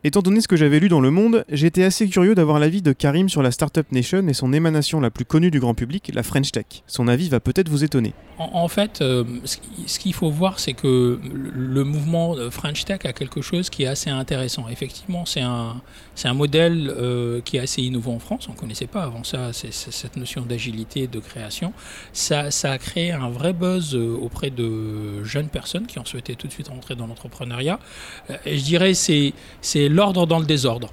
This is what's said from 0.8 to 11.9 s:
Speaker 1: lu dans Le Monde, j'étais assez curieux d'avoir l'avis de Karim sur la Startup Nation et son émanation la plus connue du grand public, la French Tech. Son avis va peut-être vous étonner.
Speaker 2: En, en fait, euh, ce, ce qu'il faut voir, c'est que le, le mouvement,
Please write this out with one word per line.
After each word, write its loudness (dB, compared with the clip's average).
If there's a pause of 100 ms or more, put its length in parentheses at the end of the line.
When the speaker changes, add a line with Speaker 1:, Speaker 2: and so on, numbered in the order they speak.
Speaker 1:
lu 6
dans 8
Le 6
Monde, 4
j'étais 4
assez 4
curieux 6
d'avoir 6
l'avis 2
de 4
Karim 2
sur 0
la 4
Startup 0
Nation 2
et 2
son 0
émanation 2
la 2
plus -6
connue 4
du 2
grand 2
public, -4
la -2
French 0
Tech. -4 (200)
Son 0
avis 2
va 2
peut-être 0
vous 2
étonner. 0 (240)
Speaker 2:
En, -8
en 0
fait, -2
euh, 2 (200)
ce, -6 (300)
ce -6
qu'il -2
faut 0
voir, 0
c'est -4
que 4 (140)
le, -6
le 0
mouvement, 0